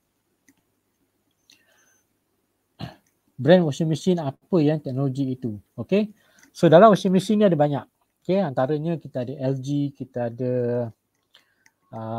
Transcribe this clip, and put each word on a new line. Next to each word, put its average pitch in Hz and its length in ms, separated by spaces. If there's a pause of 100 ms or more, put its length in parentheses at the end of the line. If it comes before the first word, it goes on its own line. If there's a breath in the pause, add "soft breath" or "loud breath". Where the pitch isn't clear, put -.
(3500 soft breath)
Brand 160 320
washing 160 160
machine 160 320
apa 156 400
yang 151 240
teknologi 131 560
itu? 107 240 (160)
Okey. 202 320 (400 soft breath)
So, - 160
dalam 175 240
washing 185 240
machine 190 240
ni 214 80
ada 175 80
banyak. 147 320 (400)
Okey, 190 160
antaranya 156 560
kita 135 240
ada 123 160
L 135 240
G, 143 320
kita 120 400
ada, 123 200 (1400 soft breath)
uh, 113 260